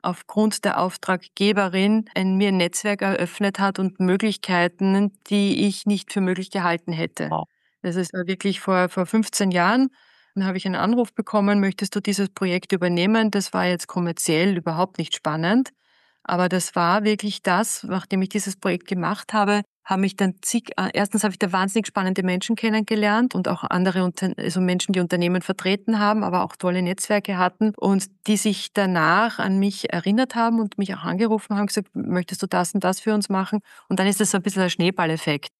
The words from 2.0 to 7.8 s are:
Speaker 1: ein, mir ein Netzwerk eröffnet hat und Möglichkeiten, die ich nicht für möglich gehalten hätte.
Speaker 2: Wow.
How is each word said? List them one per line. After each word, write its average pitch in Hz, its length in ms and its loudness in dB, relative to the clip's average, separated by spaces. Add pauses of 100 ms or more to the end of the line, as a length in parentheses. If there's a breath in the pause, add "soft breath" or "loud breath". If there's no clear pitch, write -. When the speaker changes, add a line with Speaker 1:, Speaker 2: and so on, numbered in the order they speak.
Speaker 1:
ein, 190 220 2
mir 202 120 4
ein 190 100 2
Netzwerk 196 440 0
eröffnet 196 560 -2
hat 196 220 0
und 190 180 -2
Möglichkeiten, 190 1120 2 (140)
die 202 400 2
ich 190 180 -4
nicht 202 280 -2
für 202 80 -2
möglich 185 320 -2
gehalten 175 400 -2
hätte. 160 360 -4
Speaker 2:
Wow. 160 200 -4 (340)